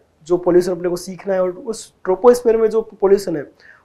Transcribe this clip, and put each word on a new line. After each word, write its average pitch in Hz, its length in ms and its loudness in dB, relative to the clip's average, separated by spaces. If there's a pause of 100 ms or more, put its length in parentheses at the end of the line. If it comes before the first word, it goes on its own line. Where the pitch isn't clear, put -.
(240)
जो 170 120 0
pollution 180 360 2
अपने 175 160 -6
को 175 80 -4
सीखना 190 380 -8
है, 185 80 0
और 185 80 -2
उस - 440 -12 (100)
troposphere 226 520 4
में 220 140 2
जो 220 120 -2
pollution 196 540 0
है 143 60 -6 (420)